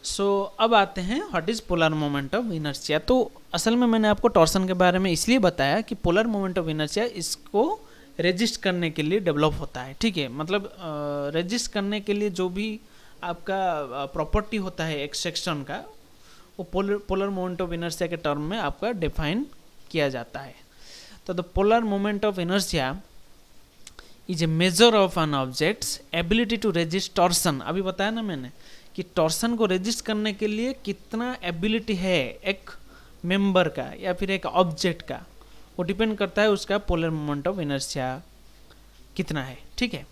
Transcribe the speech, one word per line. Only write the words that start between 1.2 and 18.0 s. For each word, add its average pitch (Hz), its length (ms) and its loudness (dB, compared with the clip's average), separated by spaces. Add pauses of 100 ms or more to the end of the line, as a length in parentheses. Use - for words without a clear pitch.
what 170 160 -2
is 226 160 -2
polar 165 320 2
moment 143 420 -2
of 233 160 0
inertia। 151 500 -2
तो 254 320 2 (220)
असल 226 220 2
में 247 100 4
मैंने 220 220 4
आपको 208 200 4
टॉर्सन 185 380 6
के 185 60 0
बारे 180 260 6
में 185 120 2
इसलिए 220 280 4
बताया 170 420 4
कि - 140 -6
polar 185 320 4
moment 196 280 0
of 175 100 0
inertia 156 380 -2
इसको 233 760 -2 (400)
रेजिस्ट 185 400 2
करने 175 300 0
के 156 120 -4
लिए 180 180 2
डेवलप 151 400 2
होता - 220 -8
है, 135 180 -14
ठीक 214 160 2
है। 139 120 -2
मतलब, 165 380 -4
अ, - 100 -16 (600)
रेजिस्ट 190 360 -4
करने 202 280 -2
के 202 120 -4
लिए 208 180 0
जो 185 180 -2
भी 214 320 -6 (440)
आपका, 180 540 -2
अ, 139 280 -6
प्रॉपर्टी 208 500 -2
होता 185 280 -4
है 151 180 -4
एक 147 120 -8
सेक्शन 160 480 -4
का, 160 220 -10 (760)
वो 175 160 -10
polar, 202 220 0 (140)
polar 196 260 -2
moment 180 300 -4
of 170 100 -4
inertia 170 300 -4